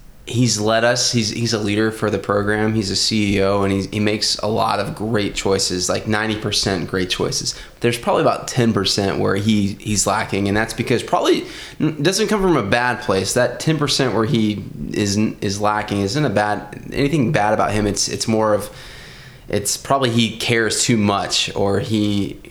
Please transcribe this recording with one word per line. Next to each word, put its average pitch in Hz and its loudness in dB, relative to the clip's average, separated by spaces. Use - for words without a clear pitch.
he's 113 2
led 113 2
us. 120 2
He's, 113 0
he's 117 -2
a 107 0
leader 104 2
for 107 -2
the 101 -2
program. 107 0
He's 101 0
a 95 -2
C 104 2
E 95 2
O, 98 2
and 98 2
he's, 95 0
he 107 -4
makes 107 0
a 104 -4
lot 107 0
of 101 -4
great 107 -2
choices, 95 0
like, 101 -2
ninety 107 0
percent 98 0
great 92 -2
choices. - -4
There's - 2
probably 190 0
about 123 0
ten 117 2
percent 98 0
where 101 2
he, 104 2
he's 104 -2
lacking, 101 0
and 101 0
that's 113 0
because 117 0
probably 277 2
n-, 151 -2
doesn't 185 2
come 208 0
from 185 4
a 123 2
bad 120 0
place. 98 0
That - 2
ten 160 0
percent 135 2
where 110 2
he 107 2
is, 101 0
is 104 -2
lacking 104 0
isn't 123 0
a 127 2
bad, 104 -2
anything 143 2
bad 107 2
about - 0
him. 104 0
It's, 101 -2
it's - -4
more 110 2
of, 98 -2
it's - -2
probably 135 0
he 113 2
cares 113 0
too 120 2
much, 101 0
or 98 0
he, 104 -2